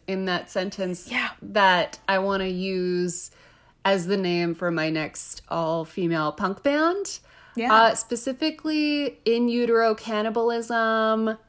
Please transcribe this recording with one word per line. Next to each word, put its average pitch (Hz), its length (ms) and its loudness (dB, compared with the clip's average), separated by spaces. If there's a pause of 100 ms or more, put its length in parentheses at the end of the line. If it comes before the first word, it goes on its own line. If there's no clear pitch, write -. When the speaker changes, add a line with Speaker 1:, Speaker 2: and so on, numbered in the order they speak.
Speaker 1:
in 190 200 -4
that 180 260 -4
sentence 185 580 -6
Speaker 2:
Yeah. 247 200 -4 (120)
Speaker 1:
that 196 640 2
I 196 140 2
want 196 220 0
to 190 80 -4
use 180 840 -2 (540)
as 196 220 2
the 202 100 0
name 175 360 0
for 175 160 -4
my 160 200 -2
next - 580 -6
all-female 165 840 -2
punk 196 280 -4
band. 330 580 0 (360)
Speaker 2:
Yeah. 233 180 2
Speaker 1:
Uh, 220 220 6
specifically 294 1300 -2
in 233 240 2
utero 233 480 2
cannibalism, 220 1300 0
uh, 220 60 -2 (140)